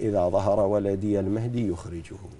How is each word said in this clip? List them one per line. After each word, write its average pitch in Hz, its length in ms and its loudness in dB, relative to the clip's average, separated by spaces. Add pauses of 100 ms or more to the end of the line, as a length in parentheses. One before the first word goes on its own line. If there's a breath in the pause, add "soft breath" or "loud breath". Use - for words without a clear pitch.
إذا 101 280 2
ظهر 101 320 2
ولدي 101 600 2
المهدي 113 480 -2
يخرجه." 85 480 -8 (240)